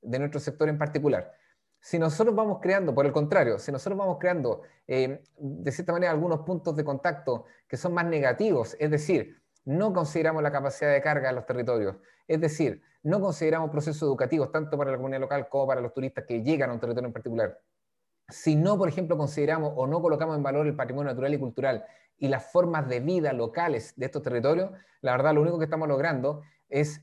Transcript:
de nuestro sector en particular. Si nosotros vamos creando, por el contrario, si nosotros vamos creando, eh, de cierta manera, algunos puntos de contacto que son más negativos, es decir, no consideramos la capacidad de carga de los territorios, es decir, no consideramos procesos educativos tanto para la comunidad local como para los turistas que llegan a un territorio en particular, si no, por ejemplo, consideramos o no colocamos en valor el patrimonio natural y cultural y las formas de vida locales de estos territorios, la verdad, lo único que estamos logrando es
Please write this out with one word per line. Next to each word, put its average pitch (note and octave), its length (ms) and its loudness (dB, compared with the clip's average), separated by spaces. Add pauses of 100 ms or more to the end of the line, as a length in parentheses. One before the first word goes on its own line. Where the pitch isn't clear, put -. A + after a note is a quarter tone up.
de A#2+ 180 -4
nuestro D3 200 -4
sector D3+ 280 -2
en D3+ 100 0
particular. D3 540 0 (480)
Si - 200 -4
nosotros E3 360 2
vamos G#3 260 0
creando, F3+ 320 2
por C#3 120 4
el C#3 80 2
contrario, D3 460 4
si - 120 -8
nosotros F#3+ 260 -4
vamos F#3+ 220 0
creando, E3 440 0 (240)
eh, C3 360 -2 (140)
de C#3+ 340 -6
cierta F3 220 -4
manera, F3 180 2
algunos D#3+ 300 0
puntos E3 340 -4
de D3+ 80 0
contacto C3+ 640 -2 (220)
que C3+ 100 -6
son F3+ 160 -4
más E3+ 120 0
negativos, C#3+ 720 2
es D3+ 100 0
decir, D3+ 520 0 (220)
no F3+ 300 0
consideramos D#3+ 500 0
la D3 80 0
capacidad C#3+ 400 0
de C#3 100 4
carga D3 280 0
de B2+ 60 0
los A#2+ 100 -6
territorios, A#2+ 500 0 (320)
es D#3+ 140 2
decir, D3+ 400 0 (220)
no F#3 180 2
consideramos D#3+ 480 0
procesos D3+ 320 -4
educativos C3+ 500 0
tanto D3+ 260 -2
para C#3 140 0
la C3+ 60 -2
comunidad C3+ 240 -4
local C3+ 260 -2
como C3+ 200 0
para B2+ 120 2
los A#2+ 140 -6
turistas C3 320 -6
que A#2 160 -2
llegan C3+ 280 2
a A#2+ 40 -4
un A#2+ 80 -6
territorio B2 260 -2
en A2+ 60 -8
particular, A2+ 440 -4 (720)
si - 260 0
no, F#3+ 220 4
por F#3 100 2
ejemplo, E3 300 0
consideramos D3+ 580 0
o B2+ 100 0
no D#3 160 0
colocamos D#3+ 360 2
en D3 60 0
valor C#3+ 220 2
el D3 100 0
patrimonio C3+ 360 -2
natural B2+ 220 0
y D3 60 0
cultural C3 460 -2 (320)
y C#3 120 -2
las C3+ 220 -4
formas E3+ 360 2
de B2 140 -2
vida D3+ 320 0
locales B2 640 -2
de B2+ 80 -4
estos C#3 160 -6
territorios, C#3+ 500 0 (300)
la C3 100 0
verdad, C#3 220 4
lo D3+ 80 6
único E3+ 180 2
que D#3+ 60 0
estamos D#3 240 -2
logrando C3+ 520 0 (280)
es D3 340 -2